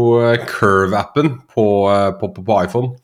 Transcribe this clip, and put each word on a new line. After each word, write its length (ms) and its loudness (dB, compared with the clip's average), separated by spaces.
eh, 240 0
Curve-appen 840 0
på, 140 2
eh, 240 2
på, 160 -8
på, 160 -18
på 160 2
iPhone 380 -4